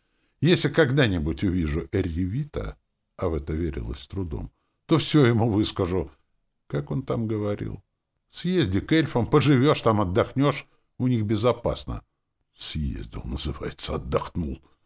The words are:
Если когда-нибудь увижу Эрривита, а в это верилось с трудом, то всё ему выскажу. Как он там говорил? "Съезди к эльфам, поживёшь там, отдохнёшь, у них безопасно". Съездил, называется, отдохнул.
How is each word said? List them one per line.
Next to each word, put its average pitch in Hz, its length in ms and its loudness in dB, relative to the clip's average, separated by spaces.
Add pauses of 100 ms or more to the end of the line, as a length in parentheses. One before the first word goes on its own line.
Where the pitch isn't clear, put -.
(420)
Если 156 280 4
когда-нибудь 117 720 2
увижу 85 480 0
Эрривита, 95 840 -4 (380)
а 95 140 -2
в 80 40 -2
это 78 200 -4
верилось 71 480 -4
с - 60 -20
трудом, 95 440 -8 (340)
то 165 120 4
всё 151 280 4
ему 117 240 4
выскажу. 92 640 0 (560)
Как 143 240 -6
он 139 120 -4
там 117 240 -4
говорил? 104 540 -4 (480)
"Съезди 156 520 0
к - 100 -2
эльфам, 147 340 2
поживёшь 143 560 4
там, 107 200 4
отдохнёшь, 117 640 0 (300)
у 127 100 0
них 117 160 0
безопасно". 107 800 -2 (540)
Съездил, - 640 -6
называется, 69 720 -6
отдохнул. 69 640 -4 (240)